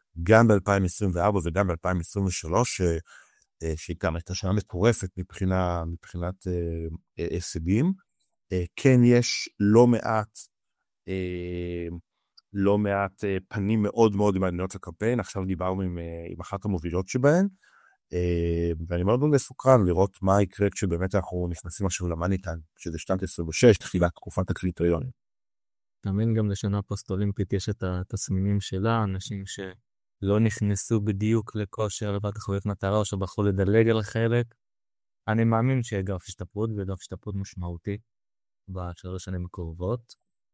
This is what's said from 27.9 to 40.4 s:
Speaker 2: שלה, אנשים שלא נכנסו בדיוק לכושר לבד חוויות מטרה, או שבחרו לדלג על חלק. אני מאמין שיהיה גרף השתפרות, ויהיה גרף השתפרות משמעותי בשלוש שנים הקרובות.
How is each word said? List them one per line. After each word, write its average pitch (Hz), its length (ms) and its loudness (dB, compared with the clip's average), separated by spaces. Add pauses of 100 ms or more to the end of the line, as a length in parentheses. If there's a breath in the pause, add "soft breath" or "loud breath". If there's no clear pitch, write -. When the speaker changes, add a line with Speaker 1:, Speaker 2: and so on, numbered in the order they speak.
Speaker 2:
שלה, 113 420 -2
אנשים 95 420 -6
שלא - 920 -4
נכנסו 104 600 0
בדיוק 107 540 0
לכושר 104 560 -4
לבד 101 260 -4
חוויות 98 280 -4
מטרה, 101 320 0
או 104 80 2
שבחרו 98 380 -4
לדלג 101 460 4
על 113 120 2
חלק. 113 440 0 (800)
אני 110 160 2
מאמין 117 400 2
שיהיה 101 180 -4
גרף 95 260 -6
השתפרות, 107 420 -6
ויהיה 101 160 -4
גרף 95 140 -6
השתפרות 95 360 -12
משמעותי 95 640 -8 (720)
בשלוש 90 540 -8
שנים 90 220 -6
הקרובות. 87 680 -8 (380)